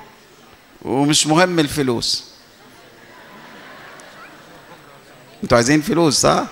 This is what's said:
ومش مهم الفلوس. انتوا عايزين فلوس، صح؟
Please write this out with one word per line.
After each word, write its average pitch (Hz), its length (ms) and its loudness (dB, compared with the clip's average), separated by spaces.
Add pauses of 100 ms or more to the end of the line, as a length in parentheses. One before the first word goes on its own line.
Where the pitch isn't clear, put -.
(840)
ومش 143 440 0
مهم 170 320 2
الفلوس. 135 720 -4 (3000)
انتوا 127 140 2
عايزين 131 240 4
فلوس، 156 400 0
صح؟ 170 320 2